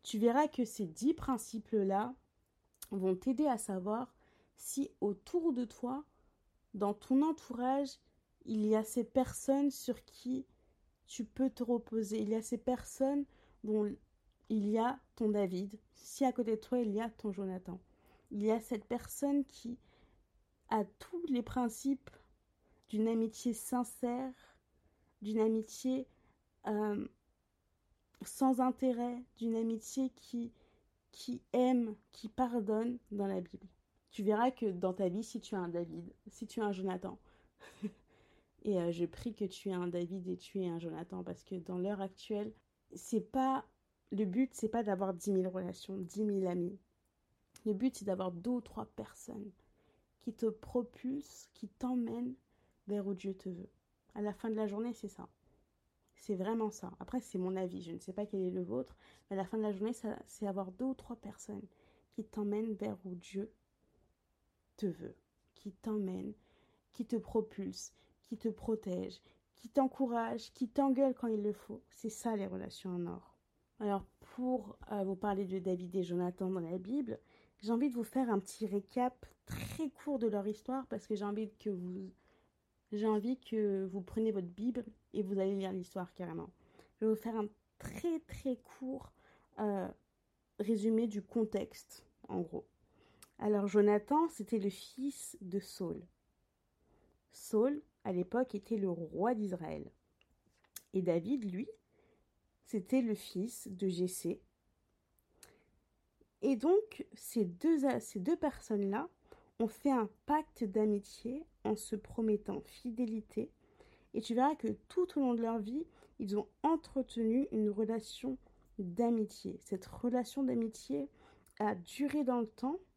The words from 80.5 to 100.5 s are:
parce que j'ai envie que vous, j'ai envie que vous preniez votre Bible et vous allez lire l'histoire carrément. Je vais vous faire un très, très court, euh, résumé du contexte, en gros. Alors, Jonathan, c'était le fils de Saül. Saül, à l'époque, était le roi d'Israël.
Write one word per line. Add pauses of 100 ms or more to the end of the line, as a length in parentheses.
parce
que
j'ai
envie
que
vous, (800)
j'ai
envie
que
vous
preniez
votre
Bible (280)
et
vous
allez
lire
l'histoire
carrément. (460)
Je
vais
vous
faire
un (320)
très,
très
court, (480)
euh, (720)
résumé
du
contexte, (220)
en
gros. (720)
Alors,
Jonathan,
c'était
le
fils
de
Saül. (1300)
Saül, (220)
à
l'époque,
était
le
roi
d'Israël. (1000)